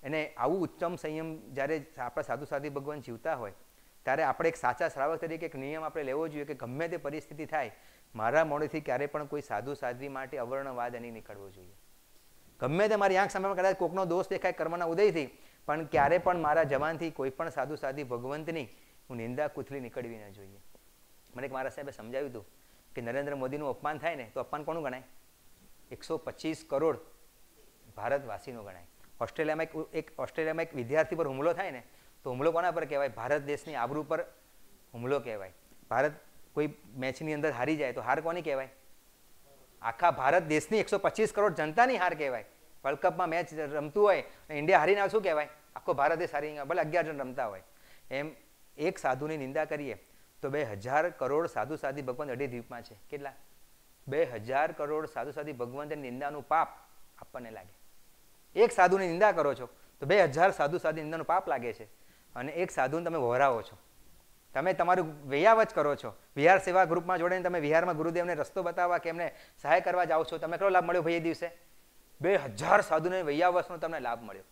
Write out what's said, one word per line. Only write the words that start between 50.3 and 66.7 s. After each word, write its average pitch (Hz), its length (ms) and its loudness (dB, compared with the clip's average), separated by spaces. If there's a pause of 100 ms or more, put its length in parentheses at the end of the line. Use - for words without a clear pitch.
તો 139 80 -4
બે 147 140 0
હજાર 127 460 0
કરોડ 147 360 0
સાધુ 131 300 -4
સાધી 143 260 -6
ભગવાન 131 280 -6
અઢી 127 160 -4
દ્વીપમાં 120 360 -10
છે. 113 140 -20 (140)
કેટલા? 139 220 -10 (760)
બે 143 160 2
હજાર 127 480 -2
કરોડ 151 340 -4
સાધુ 131 240 -8
સાધી 151 220 -8
ભગવાન 127 360 -8
નિંદાનું 143 600 -8
પાપ 160 200 2 (500)
આપણને 120 320 -14
લાગે. 98 280 -18 (760)
એક 220 180 6
સાધુની 185 360 6
નિંદા 190 240 4
કરો 147 220 2
છો 123 140 -10 (320)
તો 139 60 -6
બે 190 160 8
હજાર 165 280 6
સાધુ 156 280 0
સાધુ 160 240 -2
નિંદાનું 156 240 -6
પાપ 180 220 2
લાગે 123 240 -2
છે. 110 120 -12 (520)
અને 131 160 -8
એક 175 180 -2
સાધુને 147 340 0
તમે 165 140 -2
વહોરાવો 127 440 4
છો, - 140 -16 (800)
તમે 165 180 2
તમારું 165 560 2
વૈયાવચ 208 460 6
કરો 147 200 2
છો. 120 220 -10 (200)
વિહાર 165 220 8
સેવા 185 260 6